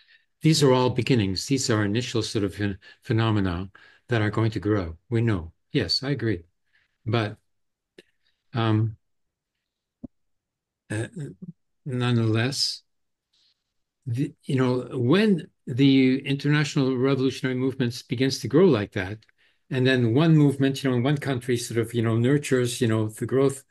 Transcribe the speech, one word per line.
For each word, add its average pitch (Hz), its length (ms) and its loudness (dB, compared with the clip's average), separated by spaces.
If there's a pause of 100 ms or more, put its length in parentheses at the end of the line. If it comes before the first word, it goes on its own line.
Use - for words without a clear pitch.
<clears throat> - 320 -20
these 156 220 4
are 135 80 6
all 127 180 4
beginnings. 107 560 -2
These 135 240 -2
are 110 140 2
initial 110 400 -2
sort 101 220 -4
of 98 100 -6
phen-, 101 220 -4 (260)
phenomena 104 680 0 (400)
that 117 120 0
are 104 100 0
going 110 200 0
to 107 80 -6
grow. 90 380 -4 (120)
We 117 120 0
know. 95 300 -2 (200)
Yes, 113 320 -2
I 135 80 -4
agree. 117 320 -4 (640)
But, 110 320 -2 (1160)
um, 110 440 0 (1900)
uh, 107 180 -6 (800)
nonetheless, 123 1000 -2 (1200)
the, 131 280 -4 (100)
you 147 120 -4
know, 127 380 0
when 165 540 2 (200)
the 135 580 4
international 139 720 0
revolutionary 131 600 0
movements 127 440 -4
begins 131 380 -2
to - 80 -8
grow 151 180 4
like 110 280 2
that, 101 260 -6 (500)
and 127 180 2
then 123 260 2
one 160 220 4
movement, 135 480 2
you 139 60 0
know, 123 80 0
in 117 60 0
one 143 140 0
country 135 380 -4
sort 117 240 -4
of, 113 140 -4
you 117 80 0
know, 113 160 0
nurtures, 127 640 0
you 123 60 0
know, 110 200 0
the 110 180 -8
growth 135 460 0